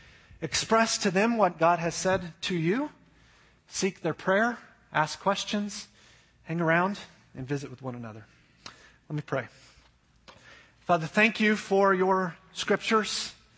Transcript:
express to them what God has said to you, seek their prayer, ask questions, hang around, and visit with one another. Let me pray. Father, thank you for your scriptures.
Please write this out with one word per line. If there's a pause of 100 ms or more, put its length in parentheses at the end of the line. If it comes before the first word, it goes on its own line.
(420)
express
to
them
what
God
has
said
to
you, (800)
seek
their
prayer, (340)
ask
questions, (540)
hang
around, (360)
and
visit
with
one
another. (800)
Let
me
pray. (1300)
Father,
thank
you
for
your (160)
scriptures. (240)